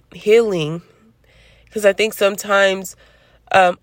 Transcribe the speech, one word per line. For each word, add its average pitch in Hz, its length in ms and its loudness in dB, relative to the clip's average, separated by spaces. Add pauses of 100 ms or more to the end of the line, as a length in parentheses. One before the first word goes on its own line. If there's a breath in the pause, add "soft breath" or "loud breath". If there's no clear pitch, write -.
(120)
healing. 180 680 -2 (880 soft breath)
'Cause 208 140 -6
I 196 80 4
think 214 220 -4
sometimes, 196 840 -2 (560 soft breath)
um, 180 300 2